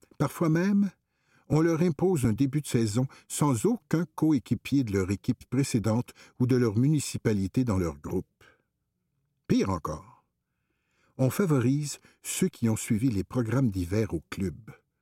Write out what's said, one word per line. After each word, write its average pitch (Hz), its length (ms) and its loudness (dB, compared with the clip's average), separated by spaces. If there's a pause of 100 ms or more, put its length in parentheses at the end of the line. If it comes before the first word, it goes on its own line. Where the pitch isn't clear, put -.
(160)
Parfois 156 320 -2
même, 196 420 2 (600)
on 151 100 4
leur 165 200 2
impose 170 440 0
un 113 60 4
début 139 280 0
de - 80 -12
saison 117 400 0 (180)
sans 143 400 0
aucun 175 480 0
coéquipier 139 720 0
de 104 80 -4
leur 95 180 0
équipe - 400 -4
précédente 120 640 0 (260)
ou 127 80 2
de 127 80 2
leur 120 240 2
municipalité 127 840 0
dans 107 120 0
leur 82 220 -2
groupe. - 460 -8 (1040)
Pire 208 220 0
encore, 78 540 -8 (960)
on 131 100 2
favorise 143 720 0 (240)
ceux - 260 -2
qui - 200 -2
ont 110 80 0
suivi 117 320 -2
les 101 160 -2
programmes 120 480 -2
d'hiver 95 420 -2
au 80 160 -6
club. 90 240 -6 (480)